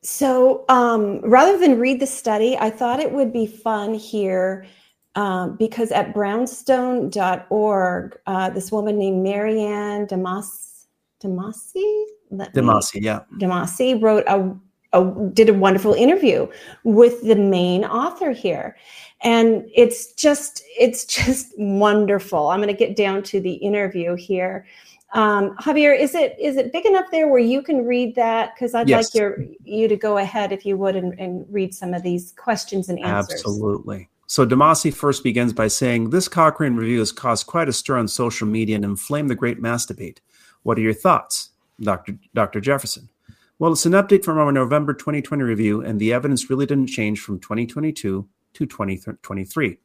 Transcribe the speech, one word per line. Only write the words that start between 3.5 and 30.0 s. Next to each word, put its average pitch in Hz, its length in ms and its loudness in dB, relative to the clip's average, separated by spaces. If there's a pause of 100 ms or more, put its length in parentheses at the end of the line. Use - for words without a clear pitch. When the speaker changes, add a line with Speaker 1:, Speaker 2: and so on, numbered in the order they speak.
Speaker 1:
here, 190 720 -4 (480)
um, 185 420 -4
because 220 360 -2
at 202 200 -2
brownstone 247 960 -2
dot 185 400 -2
org, 190 760 0
uh, 185 240 -2
this 185 200 -8
woman 208 280 -2
named 190 240 0
Marianne 208 840 -4
Damas-, 185 840 -8 (340)
Damasi? 294 840 -6 (260)
Let - 240 -12
me 139 60 2
Speaker 2:
Damasi, 107 420 0
yeah. 107 180 -4 (180)
Speaker 1:
Damasi 190 640 -2
wrote 220 240 4
a, 190 280 0 (380)
a, 185 400 2
did 220 160 6
a 202 60 6
wonderful 196 400 4
interview 269 540 4 (340)
with 240 400 6
the 220 140 4
main 185 480 2
author 302 480 -2
here. 190 440 -6 (460)
And 226 420 4 (100)
it's - 380 4
just, - 500 0 (160)
it's 233 280 2
just - 500 -2
wonderful. 202 920 2
I'm 190 120 0
gonna 208 140 -2
get 214 220 0
down 196 280 0
to 196 160 -4
the 180 140 -6
interview 190 640 -4
here. 185 500 -4 (460)
Um, 202 460 2
Javier, 294 380 4
is 285 200 0
it, 302 240 0
is 277 160 -2
it 254 160 -2
big 339 140 -2
enough 381 260 4
there 311 160 2
where 262 100 6
you 247 240 2
can 269 240 -2
read 247 300 0
that? 226 400 0
'Cause 240 180 -6
I'd 233 140 0
Speaker 2:
Yes. 226 260 2
Speaker 1:
like 220 60 2
your, 196 240 -4 (180)
you 220 240 0
to 214 100 2
go 208 220 -2